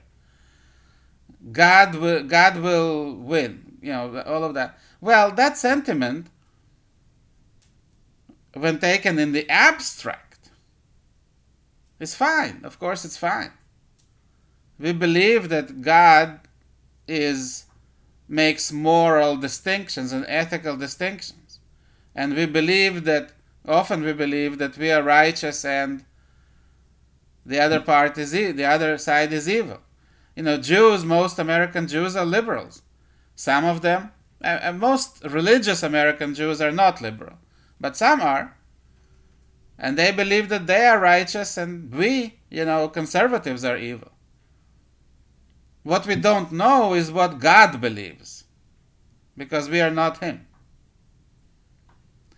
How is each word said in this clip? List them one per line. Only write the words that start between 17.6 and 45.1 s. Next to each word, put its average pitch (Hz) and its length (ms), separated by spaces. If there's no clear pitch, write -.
makes 156 460
moral 156 640
distinctions 139 760
and 131 160
ethical 160 480
distinctions. 175 840
And 143 160
we 160 120
believe 175 580
that, 151 300
often 165 340
we 151 120
believe 147 440
that 139 200
we 156 120
are 151 140
righteous 151 640
and 139 400
the 135 140
other 151 220
part 147 360
is 147 160
e-, 190 200
the 139 100
other 156 340
side 151 360
is 156 160
evil. 202 300
You 160 100
know, 151 140
Jews, 185 460
most 170 360
American 170 500
Jews 175 260
are 185 100
liberals. 185 580
Some 143 300
of 170 160
them, 180 320
uh, 170 220
uh, 175 80
most 247 540
religious 185 580
American 147 500
Jews 151 280
are 151 100
not 180 300
liberal, 110 360
but 139 160
some 269 240
are. 147 360
And 135 200
they 185 160
believe 202 340
that 190 200
they 214 200
are 226 120
righteous 180 580
and 170 360
we, 226 420
you 160 140
know, 160 240
conservatives 160 800
are 123 120
evil. 120 340